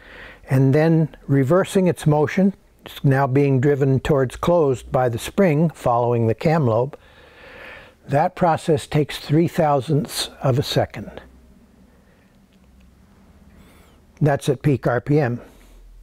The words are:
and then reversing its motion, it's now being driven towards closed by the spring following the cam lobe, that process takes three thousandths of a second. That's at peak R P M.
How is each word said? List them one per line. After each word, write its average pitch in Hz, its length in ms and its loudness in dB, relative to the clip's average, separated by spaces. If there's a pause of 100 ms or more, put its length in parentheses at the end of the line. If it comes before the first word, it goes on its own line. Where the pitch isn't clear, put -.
(480)
and 135 260 2
then 160 400 2 (120)
reversing 170 600 2
its - 200 -2
motion, 151 480 2 (300)
it's - 200 -10
now 139 220 2
being 139 340 2
driven 135 400 0
towards 135 360 0
closed 151 540 0
by 127 180 0
the 117 100 -4
spring 170 520 0
following 120 560 0
the 113 80 0
cam 160 320 0
lobe, 120 320 -2 (1080)
that 151 280 0
process 160 520 0
takes - 320 -2
three 156 300 0
thousandths 147 800 -2 (140)
of 131 160 0
a 135 40 0
second. - 600 -6 (3000)
That's 147 280 0
at 135 120 -2
peak 143 260 -2
R 120 140 0
P 147 180 0
M. 123 220 -2 (640)